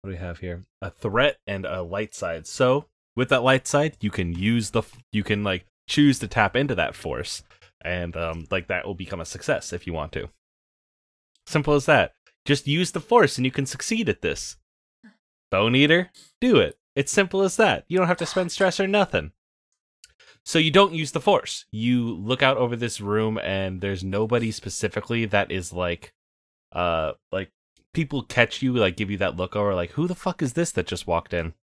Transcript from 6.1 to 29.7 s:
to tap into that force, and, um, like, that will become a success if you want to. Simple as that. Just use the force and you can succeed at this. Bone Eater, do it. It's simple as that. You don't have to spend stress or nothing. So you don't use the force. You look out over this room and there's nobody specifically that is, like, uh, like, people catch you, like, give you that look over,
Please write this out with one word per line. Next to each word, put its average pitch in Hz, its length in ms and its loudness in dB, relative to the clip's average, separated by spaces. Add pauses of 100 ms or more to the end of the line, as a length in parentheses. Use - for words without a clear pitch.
to 113 60 -6
tap 104 300 2
into 135 180 0
that 85 200 0
force, - 480 -8 (420)
and, 87 320 -6
um, 82 340 -6
like, 92 180 -4
that 90 180 -4
will 98 80 -8
become 90 260 -10
a 80 60 -10
success - 460 -6
if 90 140 -8
you 87 60 -6
want 78 200 -6
to. - 180 -8 (1160)
Simple 147 280 0
as 143 120 2
that. 131 280 4 (300)
Just 143 220 0
use 160 240 0
the 170 100 -6
force 214 380 4
and 127 60 0
you 131 80 0
can 135 140 -2
succeed 220 420 -4
at - 140 -2
this. - 340 -6 (960)
Bone 107 240 4
Eater, 160 340 4 (300)
do 240 160 6
it. 104 200 4 (200)
It's 139 160 -2
simple 196 300 0
as 185 140 0
that. 175 320 2
You 175 100 0
don't 180 100 2
have 175 80 2
to 170 100 -4
spend 180 240 -2
stress 190 300 0
or 190 80 0
nothing. 185 420 0 (1120)
So - 140 0
you 160 140 4
don't 196 220 6
use 156 180 -4
the 160 80 -2
force. - 500 0
You 120 320 2
look 117 400 -2
out 135 140 4
over 120 180 0
this 117 260 -4
room 107 380 0
and 95 420 -4
there's 98 220 -4
nobody 110 480 0
specifically 107 760 -4
that 101 260 0
is, 92 200 -6
like, 90 400 -4 (600)
uh, 82 400 0 (180)
like, 95 220 -4 (420)
people 147 300 -2
catch - 380 0
you, 127 100 0
like, 101 240 2
give 101 140 -4
you 101 80 -4
that 90 180 0
look 90 180 -4
over, 101 200 0